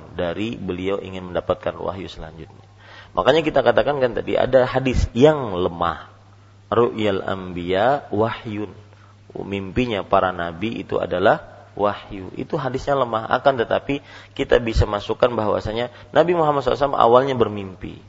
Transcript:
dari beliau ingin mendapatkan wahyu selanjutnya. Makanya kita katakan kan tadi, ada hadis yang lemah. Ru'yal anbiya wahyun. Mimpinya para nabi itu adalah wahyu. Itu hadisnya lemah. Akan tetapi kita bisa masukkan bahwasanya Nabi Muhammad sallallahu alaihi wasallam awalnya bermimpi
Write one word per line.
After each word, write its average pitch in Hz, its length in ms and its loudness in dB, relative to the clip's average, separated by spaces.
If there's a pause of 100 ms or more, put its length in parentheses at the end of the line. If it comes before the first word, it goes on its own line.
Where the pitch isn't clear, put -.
(120)
dari 87 480 -4
beliau 92 400 -4
ingin 92 320 -12
mendapatkan 87 480 -2
wahyu 87 320 -8
selanjutnya. 80 560 -16 (480)
Makanya 123 240 4
kita 147 240 0
katakan 127 400 2
kan 117 80 0
tadi, 95 240 -4
ada 127 320 4
hadis 131 480 0
yang 131 400 4
lemah. 85 560 -2 (560)
Ru'yal 104 560 0
anbiya 92 880 -2
wahyun. 107 600 -4 (600)
Mimpinya 98 720 -4
para 95 240 2
nabi 90 480 -6
itu - 240 -4
adalah 95 720 0
wahyu. 101 640 -4
Itu 143 240 -6
hadisnya 135 400 -2
lemah. 113 320 -2
Akan 135 240 2
tetapi 113 480 -2 (320)
kita 135 240 4
bisa 113 240 2
masukkan 113 480 0
bahwasanya 107 560 -2 (240)
Nabi 170 240 4
Muhammad 151 240 2
sallallahu 123 160 0
alaihi 139 160 0
wasallam - 80 0
awalnya 127 360 6
bermimpi 95 600 -4 (120)